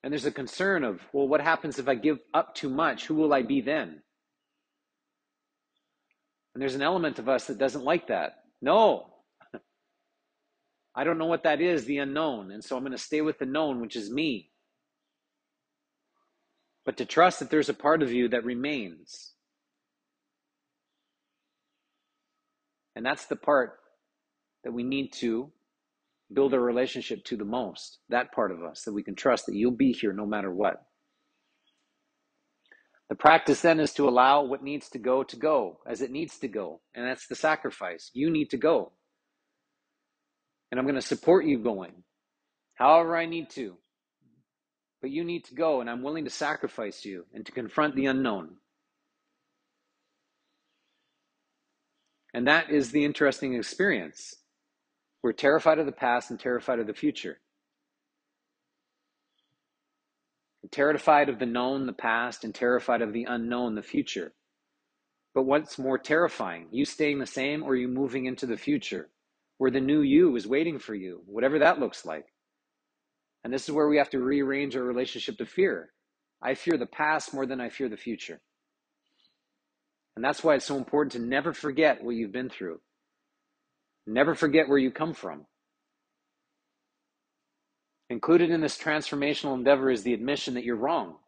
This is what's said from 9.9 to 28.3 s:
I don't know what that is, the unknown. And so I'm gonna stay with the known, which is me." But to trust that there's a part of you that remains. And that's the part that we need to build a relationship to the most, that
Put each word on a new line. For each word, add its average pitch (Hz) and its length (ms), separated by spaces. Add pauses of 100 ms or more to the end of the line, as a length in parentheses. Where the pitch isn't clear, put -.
I 131 80
don't 165 160
know 160 80
what 165 160
that 156 180
is, 170 240
the 143 140
unknown. 139 500
And 107 140
so 135 120
I'm 127 80
gonna 131 140
stay 151 240
with 156 160
the 135 80
known, 139 340
which 117 160
is 107 140
me." 131 420 (2250)
But - 120
to 123 80
trust 175 340
that 135 100
there's 151 200
a 135 40
part 156 300
of 123 80
you 120 180
that 117 160
remains. 120 880 (3500)
And 113 100
that's 143 200
the 143 100
part 135 440 (840)
that 120 80
we 120 120
need 135 300
to 120 380 (800)
build 139 220
a 131 60
relationship 120 680
to 120 120
the 101 80
most, 104 540 (100)
that 123 220